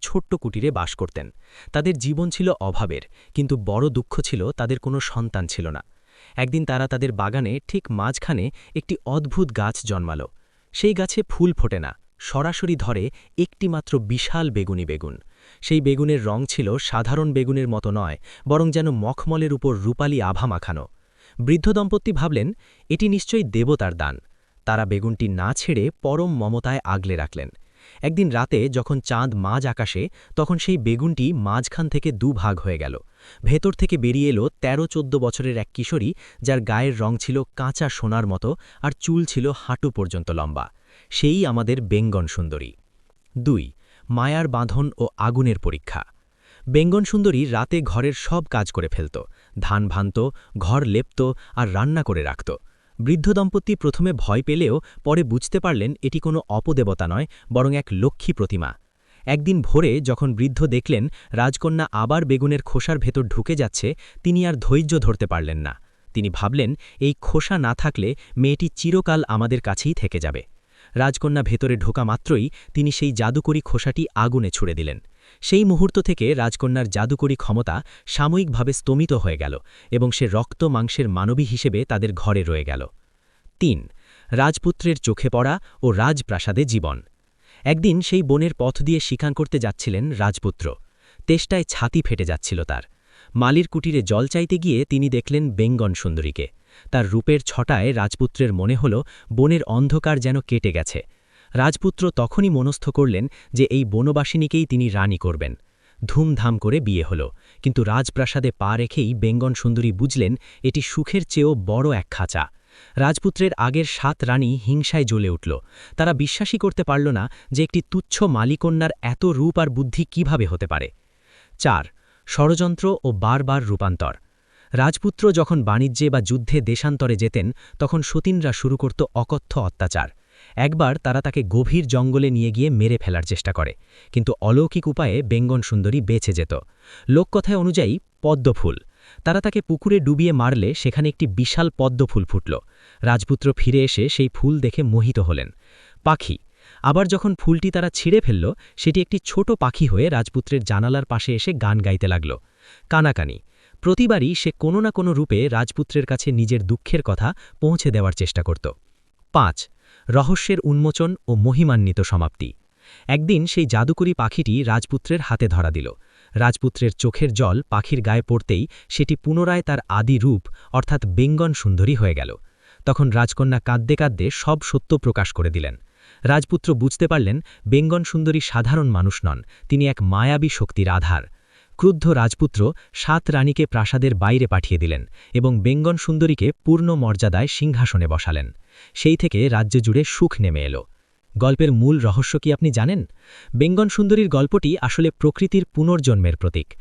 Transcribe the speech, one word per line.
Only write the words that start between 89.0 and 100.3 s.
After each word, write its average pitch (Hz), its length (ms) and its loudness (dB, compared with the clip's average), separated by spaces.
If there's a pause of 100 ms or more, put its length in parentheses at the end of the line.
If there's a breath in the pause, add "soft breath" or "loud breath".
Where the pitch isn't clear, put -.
করতে 151 260 -2
যাচ্ছিলেন 113 520 -4
রাজপুত্র। 101 640 -2 (520 soft breath)
তেষ্টায় 165 360 2
ছাতি - 380 -2
ফেটে - 240 -2
যাচ্ছিল 85 380 -4
তার। 69 200 -6 (520 soft breath)
মালির 139 320 2
কুটিরে 151 340 -2
জল 107 260 0
চাইতে 170 300 0
গিয়ে 147 280 0
তিনি 139 240 0
দেখলেন 135 420 0
বেঙ্গন 110 420 2
সুন্দরীকে। 78 540 -4 (440 soft breath)
তার 117 180 2
রূপের 113 360 2
ছটায় 120 500 0
রাজপুত্রের 113 580 0
মনে 98 220 0
হল 123 280 0 (300 loud breath)
বনের 147 300 4
অন্ধকার 143 560 2
যেন 131 200 0